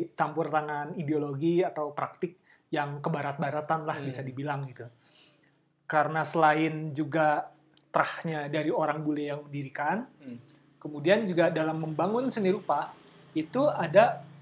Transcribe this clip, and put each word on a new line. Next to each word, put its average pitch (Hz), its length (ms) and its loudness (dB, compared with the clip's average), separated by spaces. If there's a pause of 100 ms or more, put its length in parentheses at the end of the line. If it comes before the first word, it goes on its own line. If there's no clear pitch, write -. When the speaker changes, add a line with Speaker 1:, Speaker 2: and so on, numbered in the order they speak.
(140)
Speaker 1:
campur 151 340 0
tangan 151 480 -2
ideologi 151 640 0
atau 170 320 -2
praktik - 460 -6 (320)
yang 143 320 -2
kebarat-baratan 151 840 -2
lah 160 140 -4
Speaker 2:
Hmm. 139 80 -6
Speaker 1:
bisa 135 160 -6
dibilang 139 420 -4
gitu. 120 220 -12 (1000)
Karena 156 380 2
selain 156 720 2
juga 151 560 2 (400)
terahnya 151 640 -2
dari 151 160 0
orang 156 320 0
bule 147 240 -2
yang 143 160 -6
mendirikan, 147 640 -4 (160)
Speaker 2:
Hmm. 127 160 -14 (400)
Speaker 1:
kemudian 160 480 0
juga 170 240 4
dalam 160 320 -2
membangun 175 480 0
seni 196 240 2
rupa, 156 400 -2 (400)
itu 160 320 0
ada, 190 560 4 (220)